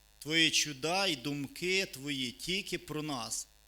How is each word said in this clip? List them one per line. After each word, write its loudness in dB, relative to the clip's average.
твої 4
чуда 2
і 0
думки 0
твої -4
тільки -4
про -6
нас. -4